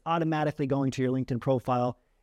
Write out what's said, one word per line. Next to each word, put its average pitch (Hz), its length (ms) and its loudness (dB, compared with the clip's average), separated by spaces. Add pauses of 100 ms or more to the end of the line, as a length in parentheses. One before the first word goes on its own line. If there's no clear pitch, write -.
automatically 156 600 0
going 139 260 0
to 131 100 -2
your 127 100 0
LinkedIn 131 280 -2
profile 123 580 0 (240)